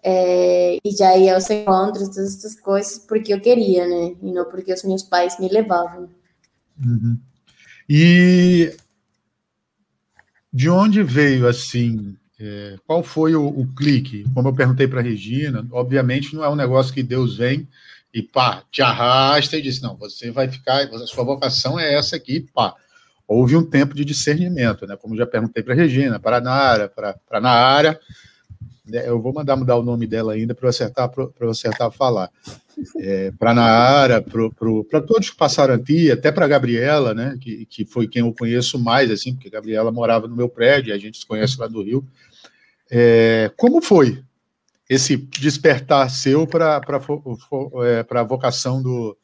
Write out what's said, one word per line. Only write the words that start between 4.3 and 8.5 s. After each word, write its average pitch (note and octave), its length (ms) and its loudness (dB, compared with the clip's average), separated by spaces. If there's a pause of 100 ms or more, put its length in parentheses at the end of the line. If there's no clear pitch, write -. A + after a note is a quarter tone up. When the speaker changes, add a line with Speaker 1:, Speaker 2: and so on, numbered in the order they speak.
Speaker 1:
não F3 180 -4
porque F#3 240 -8
os F#3 100 -6
meus F#3+ 200 -4
pais F3+ 360 -2
me F#3 80 -4
levavam. F3+ 600 -2 (760)
Speaker 2:
Uhum. A#2 360 -2 (720)
E F3 840 6 (1800)